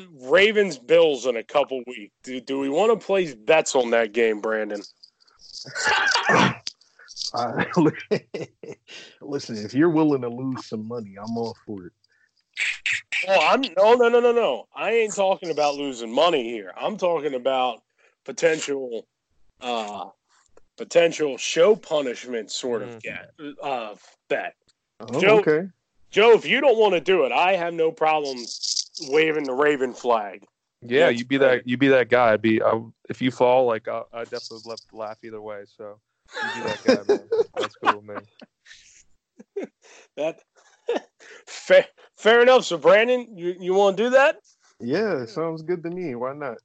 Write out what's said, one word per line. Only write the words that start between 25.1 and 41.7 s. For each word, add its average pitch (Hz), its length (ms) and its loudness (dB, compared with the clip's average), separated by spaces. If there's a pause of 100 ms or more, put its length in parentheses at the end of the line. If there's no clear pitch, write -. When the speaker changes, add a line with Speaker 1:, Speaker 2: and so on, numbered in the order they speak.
Speaker 1:
Joe, 208 200 6
Speaker 2:
okay. 170 280 2 (440)
Speaker 1:
Joe, 220 200 6
if 156 140 6
you 220 160 0
don't 254 160 4
wanna 196 240 2
do 185 240 2
it, 120 80 -2
I 175 240 2
have 170 160 -4
no 160 180 0
problem 156 460 0 (720)
waving 156 340 2
the 135 100 -6
Raven 135 400 0
flag. 107 520 -2 (360)
Speaker 3:
Yeah, 131 260 2
Speaker 1:
That's 120 120 2
Speaker 3:
you 123 60 -6
be 135 120 -2
Speaker 1:
great. 127 260 4
Speaker 3:
that, 123 40 -12
you 123 100 -2
be 135 120 4
that 127 200 4
guy. 120 240 4
I'd 107 80 0
be, 110 200 2
I, 110 180 2 (300)
if - 120 -10
you 127 100 0
fall, 127 340 4
like, 113 240 -4
I, 113 140 -6 (100)
I 117 100 -10
definitely 117 400 -14
would - 40 -20
love 113 120 -14 (100)
to - 60 -20
laugh 110 280 -12
either 110 180 -16
way. 104 220 -16 (120)
So. 107 240 -18 (360)
You 855 180 -8
do 880 100 -12
that 855 220 -10
guy, 415 180 0 (100)
man. - 160 -6 (260)
That's - 280 -6
cool, 104 180 -2
man. 104 200 -14 (1300)
Speaker 1:
<laughs> 370 120 -10 (480)
That, 156 240 -6 (480)
<laughs> 480 140 -2 (440)
fair, - 400 4 (300)